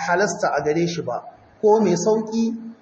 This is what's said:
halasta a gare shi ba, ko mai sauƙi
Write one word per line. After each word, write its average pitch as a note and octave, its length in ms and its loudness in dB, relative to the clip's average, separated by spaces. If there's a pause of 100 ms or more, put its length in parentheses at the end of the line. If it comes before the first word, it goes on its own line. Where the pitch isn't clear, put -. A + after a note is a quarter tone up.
halasta F3+ 500 0
a D3 60 -2
gare D#3 240 0
shi D#3+ 160 -6
ba, A#2+ 200 -6 (380)
ko G#3+ 200 6
mai F3 160 2
sauƙi A3 580 0 (280)